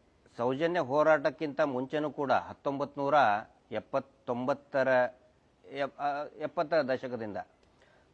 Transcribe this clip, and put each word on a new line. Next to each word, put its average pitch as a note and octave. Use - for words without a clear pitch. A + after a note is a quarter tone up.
ಸೌಜನ್ಯ C#3+
ಹೋರಾಟಕ್ಕಿಂತ D3+
ಮುಂಚೆನೂ C#3+
ಕೂಡ C#3
ಹತ್ತೊಂಬತ್ತು C#3
ನೂರ C#3
ಎಪ್ಪತ್ತೊಂಬತ್ತರ, C3
ಎಪ್-, C#3
ಆ, C#3+
ಎಪ್ಪತ್ತರ D#3+
ದಶಕದಿಂದ, B2